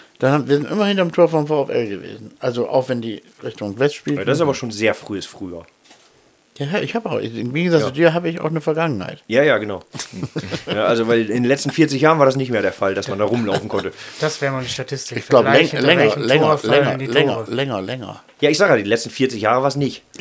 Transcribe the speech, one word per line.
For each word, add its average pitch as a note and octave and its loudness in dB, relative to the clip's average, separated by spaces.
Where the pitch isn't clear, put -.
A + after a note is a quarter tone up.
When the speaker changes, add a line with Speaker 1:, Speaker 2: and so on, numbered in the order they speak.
Speaker 1:
Dann C3 4
haben, C3+ 0
wir C#3+ 4
sind D3 -2
immer G3+ 0
hinterm F#3+ 0
Tor E3+ 4
vom D#3 0
V D3+ 0
F - -6
L A#2 0
gewesen. G#2 -12
Also A#2+ -2
auch B2 0
wenn A#2+ -2
die A2 -8
Richtung G#2 -8
West C#3+ 2
spielten. D3 -6
Speaker 2:
Ja, G2 -4
das C3+ 0
ist E3+ 2
aber C#3 0
schon B2 -6
sehr G#2+ 0
frühes G2 -8
Früher. F2 -12
Speaker 1:
Ja, D3+ -2
ich D3+ -6
hab A3+ -4
auch, C#3+ -2
im A2+ -6
Gegensatz E3 2
Speaker 2:
Ja. G#2 0
Speaker 1:
zu B2+ -6
dir D#3+ 4
habe F3 -2
ich E3+ -6
auch - -6
eine D#3+ -4
Vergangenheit. D3+ -4
Speaker 2:
Ja, A#2+ 2
ja, C#3+ 6
genau. G2+ -4
<laughs> - -8
Ja, G2+ -2
also, A2+ 2
weil A#2 4
in A2 0
den B2 2
letzten C#3+ 2
vierzig C#3 2
Jahren D#3 6
war C3+ 6
das C3 2
nicht C3 -2
mehr G#2+ 0
der F#2+ 2
Fall, G2 0
dass G2 -4
man G2 -6
da G#2 0
rumlaufen G#2+ -2
konnte. G2 -4
Speaker 3:
Das D#3 -2
wäre C#3 -2
mal C3 -4
eine B2+ -8
Statistik. B2+ -8
Speaker 1:
Ich - -10
glaub, A#2+ 8
läng-, D3 4
Speaker 3:
Vergleichen, D3 -4
Speaker 1:
länger, C3+ 4
Speaker 3:
welchen C#3+ 2
Speaker 1:
länger, C#3+ 4
Speaker 3:
Tor D3+ 4
fallen A2+ 0
Speaker 1:
länger, C#3 -2
Speaker 3:
die C3+ -6
Speaker 1:
länger, C3+ 0
Speaker 3:
Tore. - -10
Speaker 1:
länger, B2 -4
länger. G2+ -10
Speaker 2:
Ja, D#3 4
ich D3+ 2
sag G3 4
ja, C3+ 6
die G#2 0
letzten A2+ 0
vierzig B2+ -2
Jahre A#2+ 2
war's C#3 0
nicht. C#3 -4